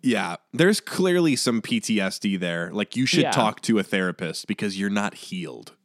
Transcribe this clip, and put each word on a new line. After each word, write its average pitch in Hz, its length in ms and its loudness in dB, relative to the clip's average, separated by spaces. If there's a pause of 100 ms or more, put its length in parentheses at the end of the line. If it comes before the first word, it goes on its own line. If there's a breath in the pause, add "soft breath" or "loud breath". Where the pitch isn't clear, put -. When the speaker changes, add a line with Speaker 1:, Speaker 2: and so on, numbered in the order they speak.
Speaker 1:
Yeah, 95 300 0 (160)
there's 180 300 4
clearly 175 520 2
some 117 280 0
P 117 180 0
T 110 180 0
S 95 200 -2
D 98 180 0
there. 87 380 -2
Like, 104 200 -4
you 131 120 0
should 170 160 2
Speaker 2:
Yeah. - 80 2
Speaker 1:
talk 107 320 2
to 110 160 2
a 95 40 2
therapist 92 640 -4
because 101 320 -4
you're 98 120 -2
not 104 240 -2
healed. 71 580 -12 (120)